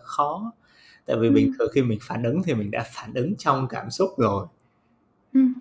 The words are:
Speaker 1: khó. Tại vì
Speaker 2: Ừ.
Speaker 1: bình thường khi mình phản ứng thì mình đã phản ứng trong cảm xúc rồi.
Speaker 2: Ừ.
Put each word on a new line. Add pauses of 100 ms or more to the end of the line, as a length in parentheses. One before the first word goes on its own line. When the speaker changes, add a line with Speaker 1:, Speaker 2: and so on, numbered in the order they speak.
Speaker 1:
khó. (540)
Tại
vì
Speaker 2:
Ừ.
Speaker 1:
bình
thường
khi
mình
phản
ứng
thì
mình
đã
phản
ứng
trong
cảm
xúc
rồi. (840)
Speaker 2:
Ừ. (220)